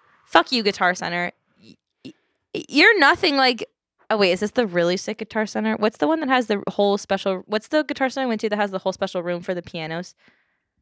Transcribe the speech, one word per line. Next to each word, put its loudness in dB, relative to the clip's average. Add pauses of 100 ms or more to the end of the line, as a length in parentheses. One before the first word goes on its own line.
(260)
Fuck 4
you, 0
Guitar 2
Center. -6 (300)
Y-, -20 (280)
y-, -18 (560)
you're 6
nothing 4
like, 0 (440)
oh, 0
wait, 4
is 0
this -2
the 0
really 0
sick -8
Guitar -4
Center? -2
What's 0
the 0
one 0
that -4
has 2
the -2
whole 2
special, -2
what's -6
the 2
Guitar -2
Center -4
I 0
went -2
to -2
that -2
has 0
the -6
whole 0
special -4
room -4
for -6
the -6
pianos? -10 (680)